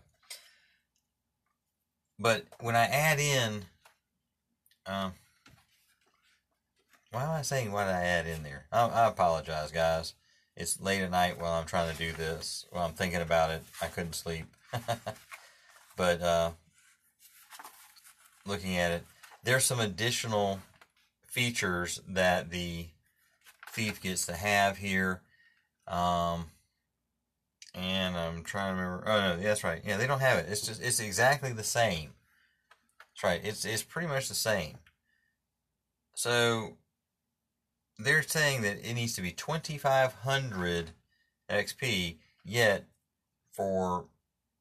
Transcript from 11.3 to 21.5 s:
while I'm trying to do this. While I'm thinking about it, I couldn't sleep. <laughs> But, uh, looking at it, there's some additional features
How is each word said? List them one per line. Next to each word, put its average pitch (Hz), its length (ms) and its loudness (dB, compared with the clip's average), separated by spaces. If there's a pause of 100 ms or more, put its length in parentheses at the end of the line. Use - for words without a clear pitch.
while 85 140 0
I'm 82 120 -2
trying 85 240 0
to 76 80 -6
do 82 140 -4
this. 80 580 -6
While 87 160 -2
I'm 80 60 -4
thinking 87 280 -2
about 80 300 2
it, 80 140 -6 (180)
I 92 60 -2
couldn't 82 260 -6
sleep. 82 320 -6 (260)
<laughs> 120 60 -4 (1160)
But, 87 260 4
uh, 85 280 4 (2000)
looking 95 300 -2
at 87 160 4
it, 85 120 -4 (380)
there's 127 220 2
some 120 160 0
additional 104 800 0 (680)
features 95 800 -2